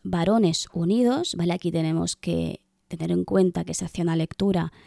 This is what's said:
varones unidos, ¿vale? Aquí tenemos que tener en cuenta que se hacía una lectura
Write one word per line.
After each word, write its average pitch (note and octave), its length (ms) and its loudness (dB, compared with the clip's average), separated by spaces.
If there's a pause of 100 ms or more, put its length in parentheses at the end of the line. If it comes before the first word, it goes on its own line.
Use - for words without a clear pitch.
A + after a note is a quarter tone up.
varones F#3 680 2
unidos, A#3+ 640 2
¿vale? E3+ 180 0
Aquí F3+ 180 -4
tenemos E3 440 0
que - 460 -4 (260)
tener E3 240 -6
en F3+ 140 0
cuenta F#3 400 2
que D#3+ 80 -8
se F3 120 -6
hacía E3+ 180 -6
una E3 120 0
lectura E3 560 -2 (160)